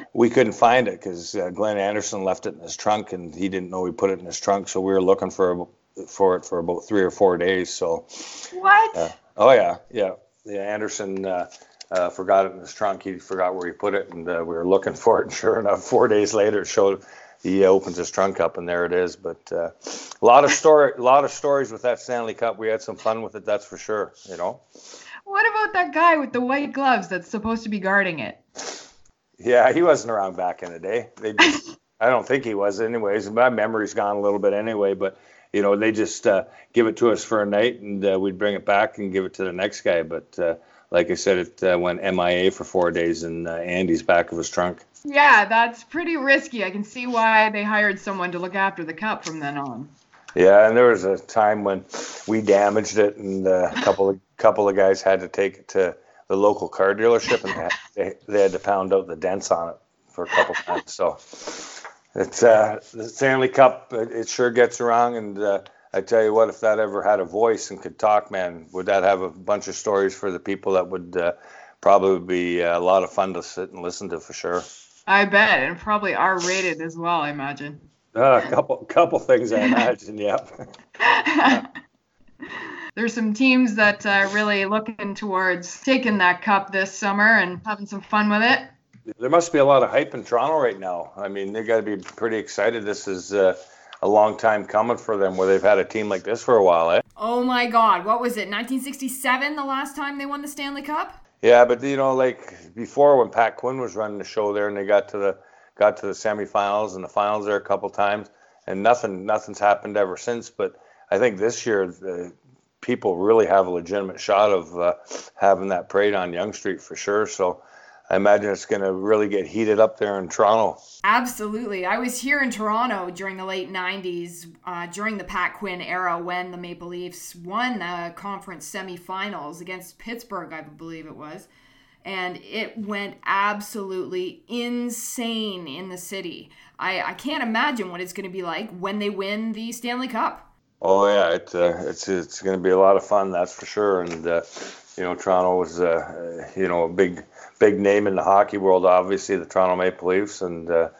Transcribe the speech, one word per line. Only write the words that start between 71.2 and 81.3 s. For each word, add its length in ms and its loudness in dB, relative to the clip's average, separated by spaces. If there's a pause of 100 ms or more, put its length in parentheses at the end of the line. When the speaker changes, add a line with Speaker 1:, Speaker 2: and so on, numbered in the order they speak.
Speaker 1:
probably 400 4
be, 440 -2
uh, 140 0
a 40 -2
lot 220 4
of 100 -8
fun 220 -2
to 80 -8
sit 280 -12
and 120 -16
listen 260 -10
to 100 -8
for 140 -20
sure. 300 -6 (440)
Speaker 2:
I 180 4
bet, 360 4
and 160 -4
probably 380 -2
R-rated 640 0
as 160 -10
well, 240 -2
I 80 -4
imagine. 500 -10 (360)
Speaker 1:
Uh, 280 6
a 60 -8
couple, 280 0
couple 420 2
things, 340 2
I 80 2
imagine, 560 0
yep. 320 -2 (500)
Speaker 2:
<laughs> 800 2 (1160)